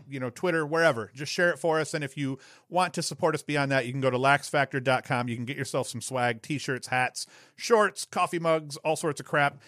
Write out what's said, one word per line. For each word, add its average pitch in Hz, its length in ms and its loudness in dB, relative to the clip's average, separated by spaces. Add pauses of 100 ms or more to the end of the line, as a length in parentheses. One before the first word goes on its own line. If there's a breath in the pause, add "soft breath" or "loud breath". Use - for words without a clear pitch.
you 135 120 -10
know, 127 100 -4
Twitter, 165 360 0
wherever. 143 500 4
Just 139 160 -8
share 175 180 2
it 151 80 0
for 160 220 2
us. 151 140 -2
And 151 100 -4
if 139 140 -8
you 135 200 -4 (320 loud breath)
want 175 260 0
to 170 60 -2
support 160 320 0
us 151 80 -4
beyond 143 300 0
that, 135 140 2
you 123 80 -6
can 135 80 -4
go 131 80 2
to 123 80 2
lax 139 320 4
factor 139 320 0
dot 127 240 2
com. 123 240 -2
You 117 80 -4
can 120 80 -6
get 135 100 -8
yourself 139 320 -4
some 113 140 -10
swag, 123 400 -2
t-shirts, 135 460 -6
hats, 127 380 -2 (300 loud breath)
shorts, 214 480 2
coffee 180 360 -2
mugs, 160 380 0
all 156 200 -2
sorts 151 240 -4
of - 40 -16
crap. 143 420 0